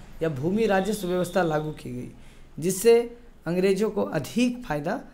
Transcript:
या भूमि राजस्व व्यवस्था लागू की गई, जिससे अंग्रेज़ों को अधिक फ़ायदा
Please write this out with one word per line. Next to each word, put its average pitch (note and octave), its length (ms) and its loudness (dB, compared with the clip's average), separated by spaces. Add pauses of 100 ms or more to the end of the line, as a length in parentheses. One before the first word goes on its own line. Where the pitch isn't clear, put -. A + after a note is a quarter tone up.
(220)
या D#3+ 100 0
भूमि F3+ 340 0
राजस्व F#3+ 420 0
व्यवस्था F3+ 360 0
लागू D#3 300 0
की B2+ 180 -12
गई, B2 200 -8 (460)
जिससे F#3+ 420 4 (480)
अंग्रेज़ों F#3+ 420 2
को G3+ 140 0
अधिक A3+ 640 0
फ़ायदा E3 360 -4 (120)